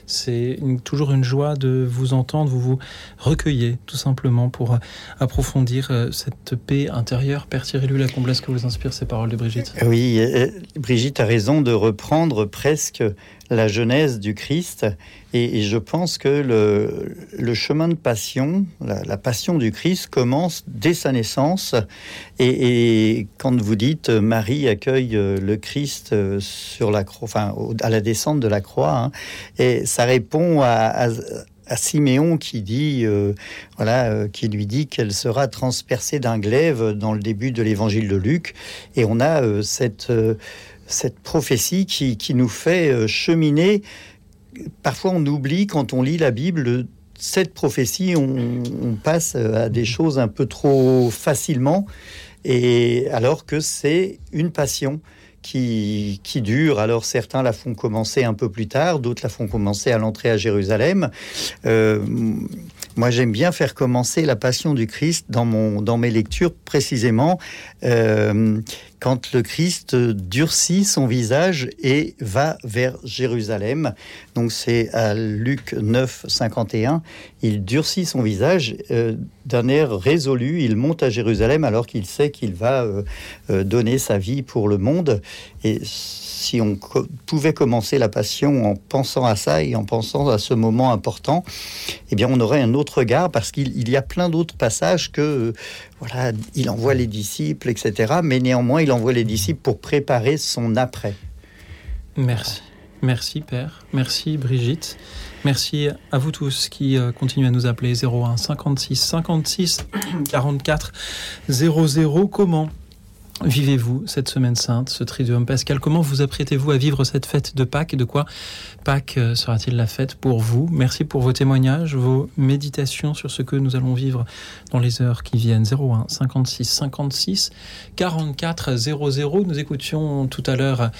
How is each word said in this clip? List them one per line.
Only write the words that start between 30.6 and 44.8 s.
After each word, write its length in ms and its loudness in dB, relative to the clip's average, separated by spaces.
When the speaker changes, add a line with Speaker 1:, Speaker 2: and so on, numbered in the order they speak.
Speaker 2:
à, 400 2
à 100 -4
Siméon 600 2
qui 240 -8
dit, 440 -2
euh, 260 2
voilà, 340 2
euh, 160 0
qui 220 -6
lui 160 -2
dit 220 -2
qu'elle 260 -4
sera 340 0
transpercée 720 -4
d'un 200 -2
glaive 520 2
dans 220 -2
le 80 -2
début 320 -2
de 100 0
l'évangile 460 0
de 80 2
Luc. 380 -2
Et 80 4
on 160 2
a, 200 4
euh, 200 0
cette, 480 -4
euh, 240 2
cette 360 -6
prophétie 640 0
qui, 320 -2
qui 160 -4
nous 160 2
fait, 420 2
euh, 160 2
cheminer. 760 2